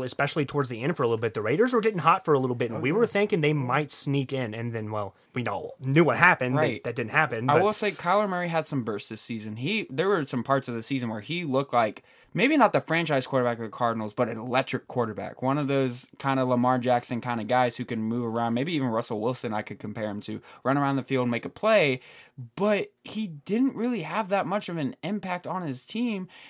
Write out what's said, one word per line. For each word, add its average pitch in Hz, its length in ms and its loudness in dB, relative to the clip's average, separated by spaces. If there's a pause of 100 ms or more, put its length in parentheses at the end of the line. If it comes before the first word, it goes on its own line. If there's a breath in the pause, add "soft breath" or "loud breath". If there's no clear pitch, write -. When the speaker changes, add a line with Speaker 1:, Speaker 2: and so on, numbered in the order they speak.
Speaker 1:
especially 143 420 0
towards 139 240 -2
the 117 140 -6
end 160 120 0
for - 60 -4
a 123 60 4
little 113 140 2
bit. 113 120 -2
The 113 80 -2
Raiders 170 320 2
were 233 80 4
getting 214 180 0
hot 165 240 4
for 151 120 4
a 135 40 4
little 127 160 0
bit, 117 140 -2
and 113 80 -4
Speaker 2:
Oh, 107 40 -4
Speaker 1:
we 127 100 2
Speaker 2:
yeah. 180 60 2
Speaker 1:
were 233 100 4
thinking 202 340 2
they 147 120 4
might 143 380 0
sneak 139 400 0
in, 127 220 -2
and 117 200 -6
then, 107 180 -4
well, 104 240 -4 (180 soft breath)
we 123 100 -2
know, 101 360 -4
knew 139 240 4
what 127 140 4
happened. 135 380 4
That, 151 60 4
Speaker 3:
Right. 131 220 0
Speaker 1:
that 120 120 -4
didn't 117 160 -4
happen. 127 360 0
Speaker 3:
I 143 80 6
Speaker 1:
But 165 80 6
Speaker 3:
will 214 100 2
say 208 180 -2
Kyler 190 360 2
Murray 175 200 -2
had 165 180 -2
some 135 180 -2
bursts 107 260 -4
this 110 120 -8
season. 107 360 -8
He, 180 340 -2
there 156 160 0
were 190 160 2
some 131 200 -2
parts 135 240 0
of 123 60 -6
the 117 80 -4
season 123 280 -4
where 110 120 -6
he 170 220 -4
looked 139 300 0
like, 113 280 2 (320 soft breath)
maybe 269 240 4
not 233 160 6
the 143 80 2
franchise 156 460 0
quarterback 123 320 0
of 117 60 -6
the 107 40 -10
Cardinals, 113 460 -2
but 120 140 2
an 110 100 -8
electric 127 480 -2
quarterback. 107 560 -4
One 135 160 2
of 143 80 -2
those 131 400 0 (100)
kind 135 220 0
of 131 80 2
Lamar 127 320 4
Jackson 120 420 0
kind 120 180 -4
of 104 80 -6
guys 123 300 2
who 123 80 -6
can 113 160 -4
move 117 240 -2
around. 117 300 0
Maybe 147 180 -2
even 135 140 0
Russell 113 340 -2
Wilson 120 320 -2
I 107 80 -2
could 104 160 -12
compare 107 320 -6
him 101 120 -6
to. 107 200 -8 (220 loud breath)
Run 131 120 4
around 139 200 2
the 131 80 -2
field, 127 260 0
make 113 160 -2
a - 40 -6
play. 175 500 4 (560 loud breath)
But 202 360 0 (120)
he 214 240 -6
didn't 196 480 -2
really 233 260 -2
have 175 280 -4
that 196 180 2
much 202 220 -2
of 175 80 -4
an 139 260 -2
impact 180 420 -6
on 180 160 -4
his 135 240 -6
team 214 420 -4 (220 loud breath)